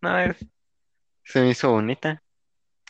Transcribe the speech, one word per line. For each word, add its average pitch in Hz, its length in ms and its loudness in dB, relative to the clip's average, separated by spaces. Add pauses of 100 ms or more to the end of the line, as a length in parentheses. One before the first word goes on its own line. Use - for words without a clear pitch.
una 180 160 -2
vez 180 200 -2 (880)
se - 180 0
me 127 80 4
hizo 123 220 0
bonita. 123 520 -2 (680)